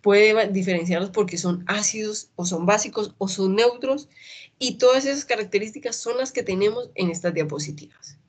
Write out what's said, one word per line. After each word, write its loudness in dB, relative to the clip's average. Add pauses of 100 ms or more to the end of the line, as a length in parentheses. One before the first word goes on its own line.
puede 6
va-, 4
diferenciarlos 0
porque -2
son -2
ácidos -4
o -6
son -2
básicos 0
o -4
son 0
neutros, 0 (500)
y -6
todas 4
esas -2
características -4
son -4
las -4
que -4
tenemos -2
en 0
estas -2
diapositivas. -8 (100)